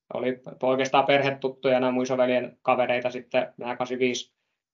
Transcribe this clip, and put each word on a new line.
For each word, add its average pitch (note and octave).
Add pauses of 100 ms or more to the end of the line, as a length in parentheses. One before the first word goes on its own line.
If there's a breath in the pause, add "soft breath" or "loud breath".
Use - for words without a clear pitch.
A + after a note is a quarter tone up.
(140)
oli B2+ (220)
oikeastaan C3
perhetuttuja, C3+
nää B2+
mun B2+
isoveljen B2+
kavereita B2
sitten, B2
nää -
kahdeksankymmentäviisi B2+ (400)